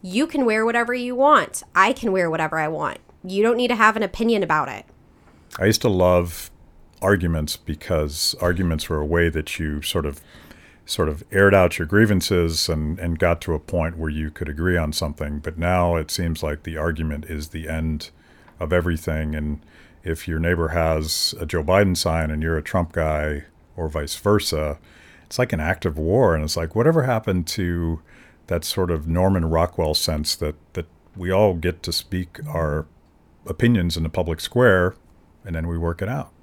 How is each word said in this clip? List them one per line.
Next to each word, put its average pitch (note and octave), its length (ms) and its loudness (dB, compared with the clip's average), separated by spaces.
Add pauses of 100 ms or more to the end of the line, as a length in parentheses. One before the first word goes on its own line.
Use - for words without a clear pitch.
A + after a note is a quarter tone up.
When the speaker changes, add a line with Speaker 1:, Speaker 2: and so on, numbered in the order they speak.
Speaker 1:
You G#3 260 -2
can C#4+ 180 -2
wear A3 200 2
whatever A#3 280 0
you B3 220 -6
want. C4+ 480 4 (120)
I G3 180 4
can - 180 -4
wear F#3 180 0
whatever D#3+ 280 -2
I D#3 100 -2
want. D3+ 320 -6 (240)
You F#3+ 200 -2
don't A3+ 140 2
need B3 120 0
to B3 60 0
have G#3+ 200 6
an A3 80 0
opinion A3 400 0
about D3+ 260 0
it. G#2 160 -12 (760)
Speaker 2:
I F#2+ 60 2
used G#2+ 160 4
to B2 80 2
love F2+ 640 2 (500)
arguments E2 560 2
because D2+ 840 -2
arguments F2 480 0
were D#2 100 -2
a D2+ 60 -2
way E2+ 240 4
that D#2 300 -6
you D2+ 220 -4
sort D#2+ 240 -4
of, C#2+ 160 -8 (640)
sort - 240 -2
of D2 220 -6
aired G2 220 6
out F#2 240 6
your D#2+ 100 -4
grievances F#2 800 4
and, D#2 320 -2
and E2+ 200 -4
got E2+ 220 2
to E2+ 120 -4
a D2+ 60 -2
point E2 380 -4
where D#2 120 -4
you D2+ 200 -4
could D2 200 -8
agree E2+ 280 0
on D#2 140 0
something. D2 480 -4
But D#2 180 -10
now F2 380 2
it D#2 160 -4
seems E2 320 -4
like D2 200 -6
the D#2+ 140 -8
argument D#2 480 -4
is D2+ 240 -8
the D#2+ 200 -10
end D#2+ 400 -4 (500)
of E2+ 140 -2
everything. D#2+ 640 0
And D2+ 260 -6 (420)
if E2 240 -6
your D#2+ 120 -2
neighbor E2+ 300 0
has D#2+ 680 0
a E2 60 -6
Joe D#2 180 -2
Biden F#2 320 4
sign D#2+ 340 0
and D2+ 120 -4
you're D#2+ 160 0
a D2+ 60 -2
Trump F2 280 -2
guy D2+ 540 -2 (320)
or E2 100 -6
vice D2+ 280 -6
versa, D#2 640 0 (460)
it's - 140 -10
like B2 140 0
an D#2 80 -2
act D#2+ 240 -2
of D#2 120 0
war. F2 380 4
And D2+ 80 0
it's D2+ 140 -4
like, E2 180 -4
whatever C#3+ 280 4
happened G#2+ 440 0
to E2+ 540 -2 (460)
that F2 180 -2
sort F2+ 260 -2
of D#2+ 160 -2
Norman F2+ 380 2
Rockwell D#2+ 480 0
sense D2+ 420 -2
that, D2+ 200 -4 (180)
that F2 120 -8 (300)
we F2+ 160 -4
all G2 220 6
get E2 300 -2
to E2+ 100 -4
speak - 540 -6
our D2+ 380 -2 (600)
opinions G2 500 2
in D#2+ 80 -2
the E2 60 -2
public E2 320 -2
square F#2+ 540 4 (500)
and F2 100 -8
then E2 120 -4
we E2+ 100 -4
work E2+ 240 -4
it F#2+ 80 -6
out? C#3 220 -8 (120)